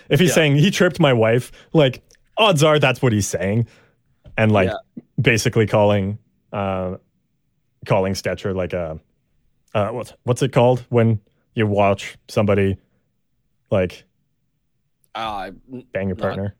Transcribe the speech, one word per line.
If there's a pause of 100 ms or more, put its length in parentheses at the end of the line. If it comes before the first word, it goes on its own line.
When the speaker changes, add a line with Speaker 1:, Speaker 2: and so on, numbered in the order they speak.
(120)
Speaker 1:
if
he's
Speaker 2:
Yeah.
Speaker 1:
saying,
"He
tripped
my
wife," (220)
like, (340)
odds
are
that's
what
he's
saying. (720)
And,
like,
Speaker 2:
Yeah. (180)
Speaker 1:
basically
calling, (340)
uh, (880)
calling
Stetcher,
like,
a, (760)
uh,
what's, (120)
what's
it
called
when (340)
you
watch (100)
somebody, (920)
like, (1120)
Speaker 2:
Uh, (200)
n-,
Speaker 1:
bang
your
Speaker 2:
not,
Speaker 1:
partner?